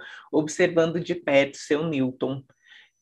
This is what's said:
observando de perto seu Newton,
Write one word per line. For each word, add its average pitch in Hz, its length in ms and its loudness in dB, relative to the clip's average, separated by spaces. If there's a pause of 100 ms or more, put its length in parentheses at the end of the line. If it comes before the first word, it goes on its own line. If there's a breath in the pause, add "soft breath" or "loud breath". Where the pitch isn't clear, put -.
(300 loud breath)
observando 165 680 2
de 175 160 -4
perto 139 400 2
seu 156 320 -2
Newton, 131 560 -2 (580 soft breath)